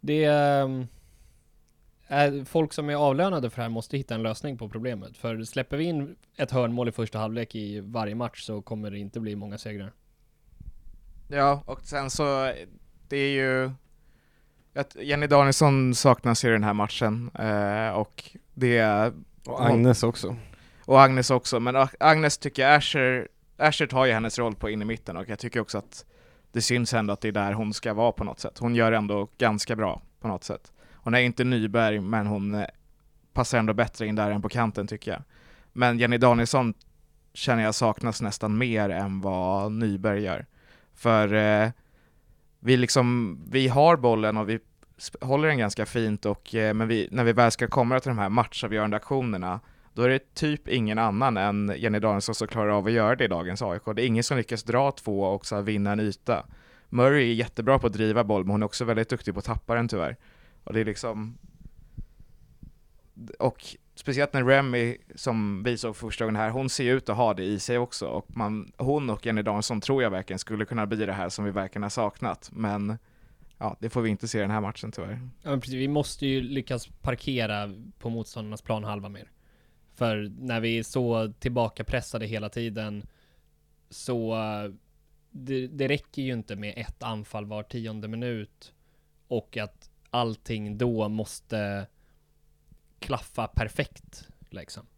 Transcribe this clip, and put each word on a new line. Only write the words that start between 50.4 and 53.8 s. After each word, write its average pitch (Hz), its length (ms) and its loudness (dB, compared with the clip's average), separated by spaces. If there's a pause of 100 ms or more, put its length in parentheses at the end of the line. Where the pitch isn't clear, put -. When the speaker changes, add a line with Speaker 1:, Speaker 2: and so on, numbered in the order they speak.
Speaker 2:
ingen 110 300 0
annan 113 380 2
än 101 400 0
Jenny 107 220 0
Danielsson 104 360 0
som 110 140 -4
klarar 107 200 0
av 104 180 2
att 110 60 2
göra 117 240 4
det 131 80 2
i 107 40 0
dagens 90 340 -4
A 92 140 -2
I - 20 -6
K. - 140 -8